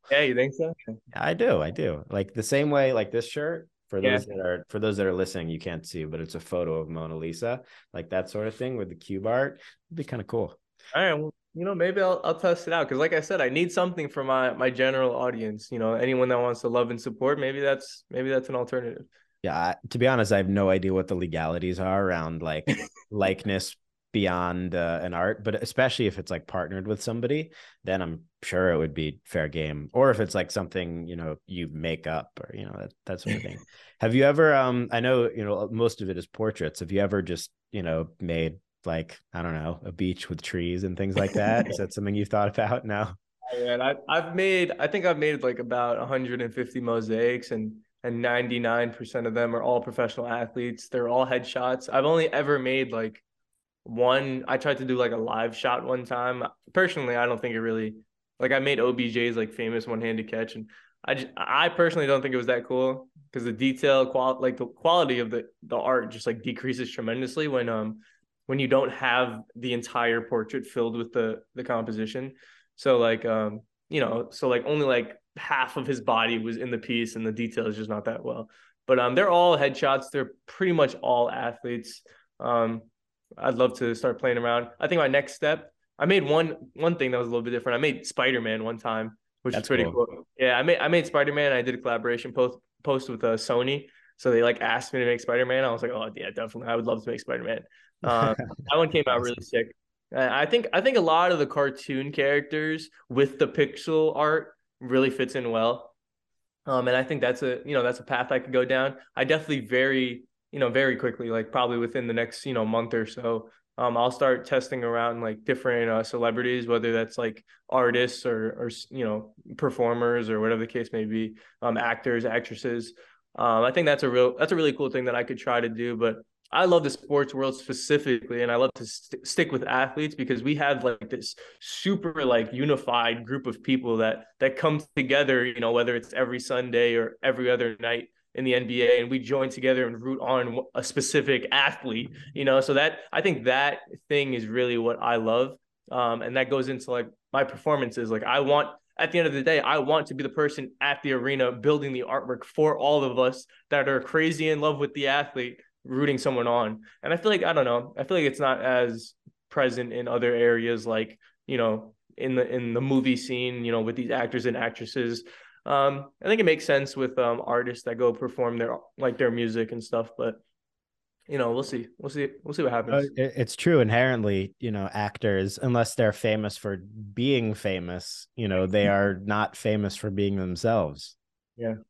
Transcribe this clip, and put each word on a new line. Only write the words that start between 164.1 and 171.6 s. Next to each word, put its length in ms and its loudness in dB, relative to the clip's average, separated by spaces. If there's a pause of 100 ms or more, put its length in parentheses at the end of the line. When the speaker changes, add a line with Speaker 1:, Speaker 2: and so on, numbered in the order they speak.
Speaker 1:
actors 340 -2
and 100 0
actresses. 680 -4 (420)
Um, 460 2 (120)
I 40 -2
think 120 4
it 40 4
makes 220 4
sense 300 2
with, 220 -2
um, 260 2
artists 420 -2
that 120 -4
go 160 4
perform 440 -2
their, 200 -2 (220)
like, 180 0
their 140 4
music 400 -2
and 120 -8
stuff, 360 -4
but, 160 -2 (920)
you 120 -4
know, 120 0
we'll 120 -2